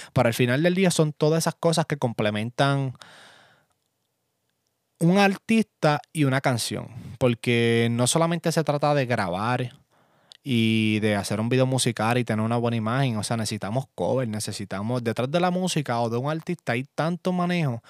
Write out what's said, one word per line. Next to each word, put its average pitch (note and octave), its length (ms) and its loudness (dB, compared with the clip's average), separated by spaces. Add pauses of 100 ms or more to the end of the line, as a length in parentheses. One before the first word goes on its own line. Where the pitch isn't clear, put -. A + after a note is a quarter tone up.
(140)
pero B2 140 4
al A#2 60 2
final B2+ 300 2
del F3+ 120 2
día F#3+ 140 2
son D#3 220 2
todas D#3 280 0
esas D#3+ 160 -2
cosas E3 300 0
que D3 120 -4
complementan B2 960 0 (2000)
un F3 160 4
artista G3+ 840 2 (140)
y D#3 100 0
una C3+ 160 2
canción, G#2+ 480 -2 (300)
porque A#2 760 2
no A#2+ 160 2
solamente E3 460 0
se D#3+ 100 0
trata D3 300 0
de C#3 120 2
grabar A#2 800 -2 (600)
y A2 540 2
de G#2+ 160 2
hacer G2+ 240 -2
un A2+ 80 -2
video C3 180 4
musical B2 520 0
y B2 80 0
tener A2 180 -2
una A#2 140 0
buena A#2 180 0
imagen, A#2 400 -2
o G#2 80 -4
sea, A#2 140 -4
necesitamos G#2+ 480 -4 (100)
cover, A#2 320 -2
necesitamos, G#2+ 760 -6
detrás A#2 300 -2
de E3+ 80 0
la F3+ 120 2
música D#3+ 500 -2
o A#2 80 0
de A2+ 80 -2
un C3 120 -2
artista D#3+ 440 -6
hay B2 100 -2
tanto E3+ 480 -4
manejo F3 580 -2